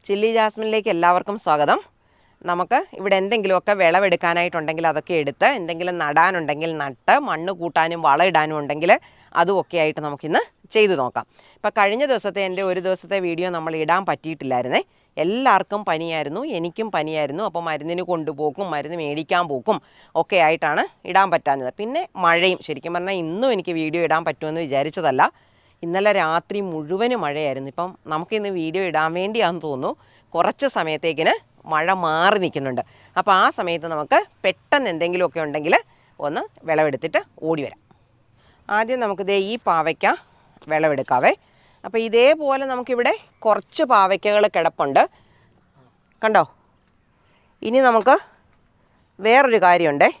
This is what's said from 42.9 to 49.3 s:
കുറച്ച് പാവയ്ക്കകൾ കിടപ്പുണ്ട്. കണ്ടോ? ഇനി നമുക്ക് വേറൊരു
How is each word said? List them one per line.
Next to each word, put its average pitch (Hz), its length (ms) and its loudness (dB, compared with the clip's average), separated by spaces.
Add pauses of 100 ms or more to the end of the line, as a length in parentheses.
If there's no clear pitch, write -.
കുറച്ച് 214 440 0
പാവയ്ക്കകൾ 208 640 4
കിടപ്പുണ്ട്. 165 640 2 (1120)
കണ്ടോ? 202 260 2 (1120)
ഇനി 233 160 0
നമുക്ക് 247 400 6 (1040)
വേറൊരു 226 460 4